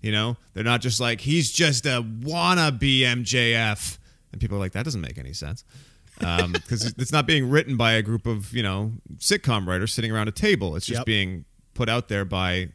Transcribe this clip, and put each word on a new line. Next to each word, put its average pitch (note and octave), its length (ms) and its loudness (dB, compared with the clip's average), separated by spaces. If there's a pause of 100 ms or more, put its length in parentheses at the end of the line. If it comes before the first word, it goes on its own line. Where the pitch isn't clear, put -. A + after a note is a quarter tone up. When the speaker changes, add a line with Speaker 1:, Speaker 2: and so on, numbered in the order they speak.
Speaker 1:
You G#2+ 100 -2
know, A2 240 2 (180)
they're F#2 120 -4
not A#2+ 160 4
just A#2 180 0
like, A#2 220 0
"He's D3 300 2
just D3 340 2
a B2 180 0
wannabe C#3 1000 2
M B2 200 2
J A#2 320 2
F." A2 420 0 (360)
And - 80 -6
people G2+ 160 -2
are - 20 -2
like, F#2 140 -4
"That G#2 100 -4
doesn't C3+ 180 -6
make - 160 -10
any C2 160 -12
sense." D#2 300 -10 (580)
Um, F2 320 2
<laughs> F2 140 -4
'cause A2 300 -2
it's C3 140 -4
not D3 140 4
being C3+ 240 2
written C#3 280 2
by A2+ 160 4
a A2 80 4
group G#2+ 260 -2
of, G#2+ 260 -4
you A#2 80 -2
know, G#2 320 -2 (240)
sitcom A2+ 480 0
writers F#2 280 -2
sitting A2+ 180 -2
around A2 160 -2
a G#2+ 40 -4
table. G2+ 440 0
It's F2+ 100 -6
just A#2+ 140 -4
Speaker 2:
Yep. C3 60 -6
Speaker 1:
being F#2+ 400 -2 (280)
put A2+ 160 -2
out A#2 200 -2
there G2+ 160 -2
by F#2 480 -2